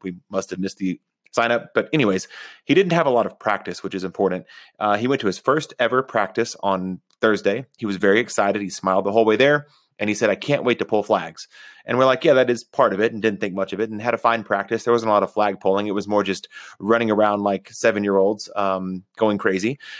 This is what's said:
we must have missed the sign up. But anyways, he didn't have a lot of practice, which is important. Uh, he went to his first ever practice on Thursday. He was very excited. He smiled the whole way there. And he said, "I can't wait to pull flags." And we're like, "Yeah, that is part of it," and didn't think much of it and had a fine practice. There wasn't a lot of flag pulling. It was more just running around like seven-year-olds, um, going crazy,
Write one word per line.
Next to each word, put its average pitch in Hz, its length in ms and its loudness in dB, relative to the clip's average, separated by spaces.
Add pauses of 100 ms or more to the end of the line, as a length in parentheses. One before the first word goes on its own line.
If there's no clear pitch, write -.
we 90 140 -10 (120)
must 98 220 -6
have - 80 -6
missed 95 180 -6
the 92 240 -6 (300)
sign 117 200 0
up. - 240 -4
But - 180 0
anyways, 104 340 0 (380)
he 143 80 0
didn't 180 180 4
have 165 140 2
a 139 60 2
lot 113 160 2
of - 100 -16
practice, 98 460 -4
which 95 100 -8
is 92 100 -6
important. 92 440 -2 (320)
Uh, 104 180 2
he 113 100 -2
went 135 140 0
to 110 60 -2
his 92 100 0
first 147 400 -2
ever 123 240 0
practice 113 640 -2
on 92 380 -2 (200)
Thursday. 107 460 0 (100)
He 117 80 -6
was 101 120 -4
very 101 220 4
excited. 104 440 -2
He 95 80 -8
smiled 95 340 0
the 101 60 -2
whole 113 140 4
way 110 100 4
there. 143 320 2 (320)
And 104 100 -2
he 104 60 -2
said, 113 160 2
"I 139 40 0
can't - 280 -2
wait 120 160 0
to - 60 -4
pull 107 180 0
flags." 87 440 -4 (380)
And 120 140 0
we're 131 60 4
like, 127 180 2
"Yeah, 156 100 6
that 127 160 4
is 120 140 -2
part - 300 2
of 95 60 -2
it," 117 140 0
and 107 80 -10
didn't 104 200 0
think 101 120 -4
much 95 200 -6
of 92 60 -4
it 110 120 -4
and 107 100 -10
had 117 140 -2
a - 20 -2
fine 117 260 0
practice. 104 420 -4
There 117 80 2
wasn't 113 180 2
a - 20 4
lot 104 80 4
of 95 100 0
flag 104 280 0
pulling. 101 260 0
It 104 80 -4
was 98 140 -4
more 104 160 2
just 92 240 -6 (320)
running 113 320 2
around 104 320 2
like 98 260 -2
seven-year-olds, 101 840 0
um, 95 480 -4 (120)
going 107 220 2
crazy, 101 400 -2 (220)